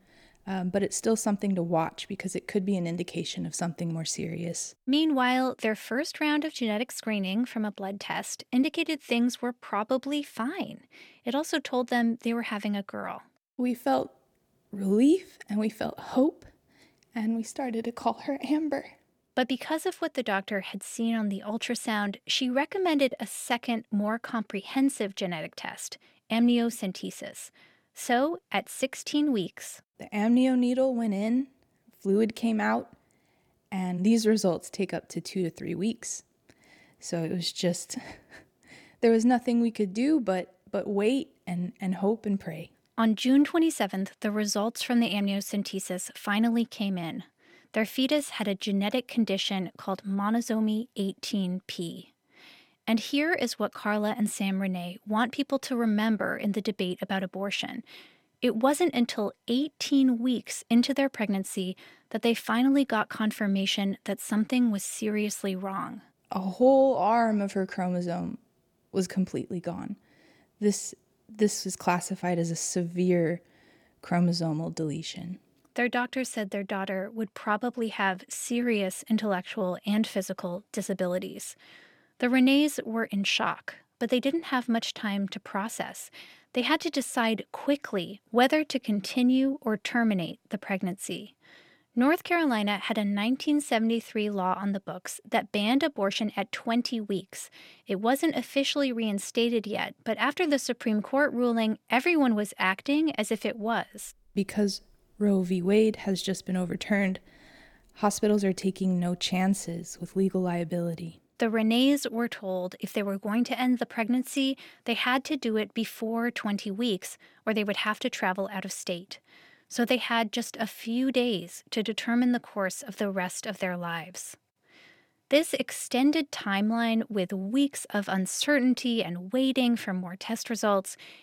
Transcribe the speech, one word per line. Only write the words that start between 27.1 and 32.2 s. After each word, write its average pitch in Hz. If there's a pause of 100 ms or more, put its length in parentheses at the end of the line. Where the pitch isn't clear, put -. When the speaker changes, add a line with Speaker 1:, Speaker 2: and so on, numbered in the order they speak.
Speaker 2:
So, 277 (100)
at 196
sixteen 294
weeks, - (160)
Speaker 1:
the -
amnio 247
needle 254
went 226
in, 226 (520)
fluid 202